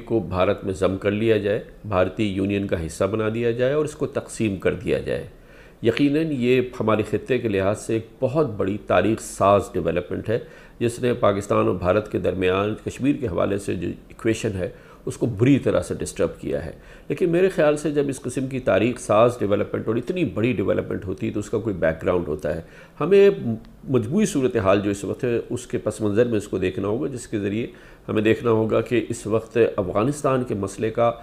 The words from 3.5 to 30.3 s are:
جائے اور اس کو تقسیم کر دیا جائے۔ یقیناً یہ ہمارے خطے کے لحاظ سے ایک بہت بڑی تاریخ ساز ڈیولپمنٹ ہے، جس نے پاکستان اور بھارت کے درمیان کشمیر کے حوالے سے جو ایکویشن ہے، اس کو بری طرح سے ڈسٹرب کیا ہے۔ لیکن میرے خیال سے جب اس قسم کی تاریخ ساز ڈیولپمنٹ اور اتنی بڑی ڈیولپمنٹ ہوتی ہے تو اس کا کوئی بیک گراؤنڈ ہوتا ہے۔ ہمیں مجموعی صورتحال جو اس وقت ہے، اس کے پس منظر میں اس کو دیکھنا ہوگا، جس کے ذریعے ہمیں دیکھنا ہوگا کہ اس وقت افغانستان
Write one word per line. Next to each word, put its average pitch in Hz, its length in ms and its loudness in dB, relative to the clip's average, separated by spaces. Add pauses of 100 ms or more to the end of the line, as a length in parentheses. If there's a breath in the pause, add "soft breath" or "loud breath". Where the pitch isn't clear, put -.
جائے 123 220 0
اور 151 120 0
اس 147 100 -8
کو 143 120 -4
تقسیم 110 500 -2
کر 85 180 0
دیا 82 240 -2
جائے۔ 65 280 -4 (560 loud breath)
یقیناً 143 480 2
یہ 127 300 2 (200)
ہمارے 107 300 2
خطے 120 280 -2
کے 113 100 -2
لحاظ 98 320 0
سے - 120 -4
ایک 110 140 -2 (140)
بہت 139 360 0
بڑی 101 200 -2 (100)
تاریخ 101 340 4
ساز 101 420 4 (100)
ڈیولپمنٹ 87 560 -2
ہے، 113 100 0 (400 loud breath)
جس 120 240 -2
نے 123 120 2
پاکستان 107 520 2
اور 107 100 0
بھارت 92 360 2
کے 110 60 0
درمیان 95 560 0 (100)
کشمیر 135 320 -2
کے 131 100 -6
حوالے 98 320 0
سے 101 160 -4
جو 92 140 -6
ایکویشن - 680 -4
ہے، 90 140 -4 (380 loud breath)
اس - 100 -8
کو - 100 -2
بری 120 320 4
طرح 92 240 2
سے - 120 -4
ڈسٹرب 82 340 -2 (120)
کیا 69 260 -4
ہے۔ - 60 -10 (360 loud breath)
لیکن 170 220 0
میرے 180 180 4
خیال 151 280 2
سے 151 140 -4
جب 143 180 2
اس 135 140 -6
قسم 127 240 -4
کی 131 140 -4
تاریخ 110 400 2
ساز 113 380 4
ڈیولپمنٹ 104 500 -2
اور 113 80 0
اتنی 175 280 -2
بڑی 107 280 0
ڈیولپمنٹ 98 520 -2
ہوتی 95 220 -6
ہے 107 60 -4
تو 107 80 -4
اس 107 100 -8
کا 113 80 0
کوئی 104 180 -4
بیک 80 260 0
گراؤنڈ 90 260 0
ہوتا 78 280 -4
ہے۔ 82 40 -8 (400 loud breath)
ہمیں 196 300 6 (580)
مجموعی 139 380 2
صورتحال 113 540 4
جو 101 100 0
اس 101 140 -4
وقت 98 200 -4
ہے، 117 160 0 (100)
اس 120 160 -6
کے 131 120 -4
پس - 220 -4
منظر 107 260 2
میں 107 120 0
اس 101 100 -8
کو - 100 -2
دیکھنا 92 300 -2
ہوگا، 131 200 -2
جس 127 180 -10
کے 113 120 -4
ذریعے 101 280 -2 (420 loud breath)
ہمیں 107 140 0
دیکھنا 110 280 4
ہوگا 110 300 2
کہ 113 280 0
اس - 180 -6
وقت 107 320 0 (180)
افغانستان 123 680 0